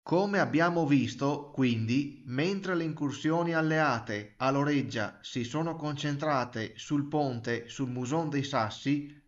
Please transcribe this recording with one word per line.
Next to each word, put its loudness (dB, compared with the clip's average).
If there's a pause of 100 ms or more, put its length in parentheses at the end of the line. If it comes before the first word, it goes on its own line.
Come 2
abbiamo 4
visto, 2
quindi, 0
mentre -2
le 0
incursioni 0
alleate 0
a 2
Loreggia 0
si -6
sono -2
concentrate -2
sul -2
ponte -2
sul -4
Muson -2
dei 0
Sassi, -2